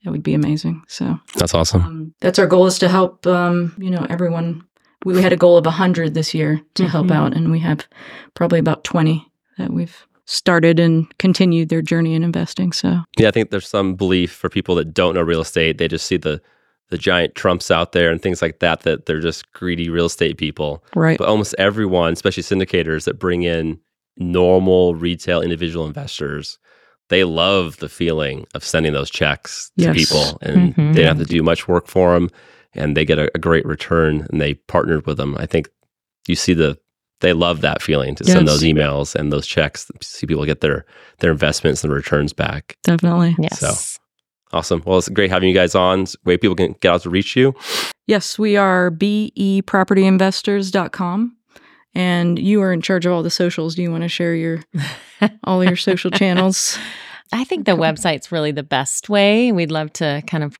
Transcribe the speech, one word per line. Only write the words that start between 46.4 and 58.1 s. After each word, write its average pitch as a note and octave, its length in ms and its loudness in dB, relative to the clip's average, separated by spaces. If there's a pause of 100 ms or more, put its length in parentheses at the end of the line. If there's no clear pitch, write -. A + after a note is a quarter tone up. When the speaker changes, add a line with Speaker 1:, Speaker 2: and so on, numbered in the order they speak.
Speaker 2:
can F2 240 -2
get F2+ 120 4
out F2 100 0
to F2 80 -8
reach F#2 260 -2
you. C3 180 2 (520)
Speaker 1:
Yes, G3+ 320 -2
we G#3+ 180 0
are F#3 340 2
B G#3 440 -2
E G3 280 0
property F#3+ 440 2
investors F#3+ 640 0
dot F#3 220 -2
com. G3 440 -4 (560)
And F3 460 0
you G3+ 240 2
are F#3 100 0
in E3 100 -2
charge F3+ 220 0
of F3+ 80 2
all E3+ 120 0
the E3+ 60 -2
socials. E3 440 -2
Do F3+ 80 -4
you F3 80 -2
wanna E3 160 -4
share E3+ 300 -2
your, E3 260 -4 (400)
Speaker 3:
<laughs> - 420 -4
Speaker 1:
all F#3 200 0
your F3+ 120 4
social F#3 360 -2
channels? F#3 680 0 (540)
Speaker 3:
I A#3 100 -4
think D#4+ 240 -4
the G#3 60 2
Speaker 1:
Okay. E3 100 2
Speaker 3:
website's D#3+ 480 -2